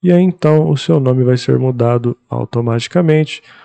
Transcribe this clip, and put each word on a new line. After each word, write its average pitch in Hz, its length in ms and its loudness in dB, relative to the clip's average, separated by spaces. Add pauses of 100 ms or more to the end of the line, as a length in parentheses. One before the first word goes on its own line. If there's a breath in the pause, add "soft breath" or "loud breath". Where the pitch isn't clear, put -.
E 180 120 2
aí, 175 100 4
então, 156 480 2
o 147 60 0
seu 165 240 0
nome 127 240 0
vai 123 120 2
ser 127 220 0
mudado 120 580 -2 (140)
automaticamente. 120 1120 -2 (220 loud breath)